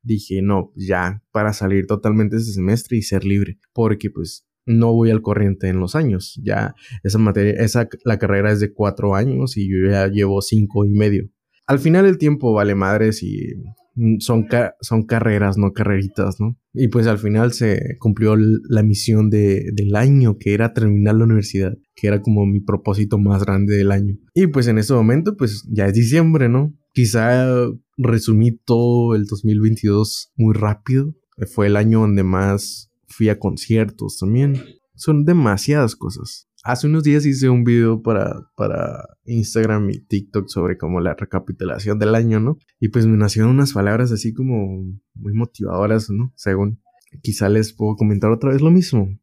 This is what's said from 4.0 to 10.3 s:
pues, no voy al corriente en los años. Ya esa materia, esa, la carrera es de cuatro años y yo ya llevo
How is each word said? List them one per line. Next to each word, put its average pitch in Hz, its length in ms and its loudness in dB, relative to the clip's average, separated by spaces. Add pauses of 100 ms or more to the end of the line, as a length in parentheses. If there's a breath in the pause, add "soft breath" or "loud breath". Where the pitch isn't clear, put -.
pues, - 360 -12 (200)
no 117 280 2
voy 117 160 4
al 110 140 2
corriente 101 440 0
en 92 120 -2
los 92 160 -4
años. 107 480 -2
Ya 104 320 -4 (280 loud breath)
esa 101 140 -2
materia, 104 360 2
esa, 113 360 -2 (160)
la 107 140 -2
carrera 101 320 0
es 104 80 0
de 101 120 -2
cuatro 101 440 -2
años 127 420 -2
y 98 100 -2
yo 95 220 0
ya 98 200 2
llevo 98 340 0